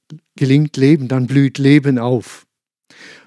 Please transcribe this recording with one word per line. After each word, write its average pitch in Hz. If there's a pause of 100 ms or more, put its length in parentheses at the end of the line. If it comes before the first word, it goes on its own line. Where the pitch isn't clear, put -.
(360)
gelingt 147
Leben, 135
dann 127
blüht 135
Leben 139
auf. 120 (800)